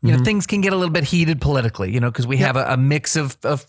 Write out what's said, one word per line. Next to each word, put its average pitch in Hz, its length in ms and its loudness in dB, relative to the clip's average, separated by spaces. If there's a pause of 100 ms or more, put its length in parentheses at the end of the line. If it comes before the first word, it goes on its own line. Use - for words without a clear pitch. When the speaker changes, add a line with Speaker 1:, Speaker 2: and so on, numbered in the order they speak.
Speaker 1:
you 117 80 2
know, 120 60 4
Speaker 2:
Mm-hmm. 127 100 4
Speaker 1:
things 208 220 0
can 202 140 0
get 190 120 2
a - 20 0
little 180 160 0
bit 165 120 0
heated 160 360 2
politically, 117 540 -2
you 123 60 0
know, 120 120 0
'cause 120 140 -2
we 131 120 -2
Speaker 2:
Yep. 143 100 2
Speaker 1:
have 127 100 -2
a, 131 160 -2
a 131 40 0
mix 143 380 0
of, 147 280 -4
of, 135 260 -4